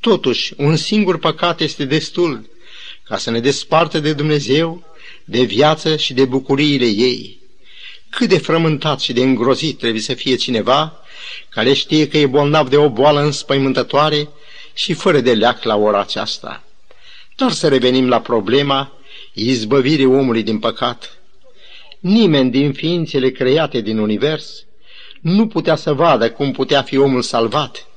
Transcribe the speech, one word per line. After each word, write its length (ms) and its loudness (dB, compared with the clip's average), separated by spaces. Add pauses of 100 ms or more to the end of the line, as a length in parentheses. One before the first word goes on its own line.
Totuși, 560 0
un 200 2
singur 420 0
păcat 420 -2
este 240 -4
destul 640 -2 (540)
ca 120 -8
să 140 -6
ne 100 0
despartă 580 0
de 140 -2
Dumnezeu, 840 -2 (280)
de 180 0
viață 540 2
și 160 -4
de 120 4
bucuriile 640 0
ei. 540 0 (720)
Cât 180 -2
de 100 4
frământat 600 0
și 120 -4
de 100 2
îngrozit 560 0
trebuie 240 -2
să 120 -4
fie 220 -2
cineva 680 0 (460)
care 240 0
știe 360 0
că 100 0
e 80 4
bolnav 420 2
de 80 2
o 120 6
boală 320 4
înspăimântătoare 1080 0 (460)
și 180 -4
fără 280 2
de 140 4
leac 300 2
la 120 0
ora 240 2
aceasta. 640 -8 (720)
Dar 140 2
să 180 0
revenim 400 4
la 120 2
problema 720 0 (400)
izbăvirii 720 0
omului 380 4
din 160 -2
păcat. 600 -4 (800)
Nimeni 520 4
din 220 0
ființele 580 -2
create 500 0
din 180 -4
univers – 680 -4 (560)
nu 260 2
putea 300 0
să 160 -2
vadă 380 4
cum 220 -4
putea 300 0
fi 140 -4
omul 260 4
salvat. 640 -2 (100)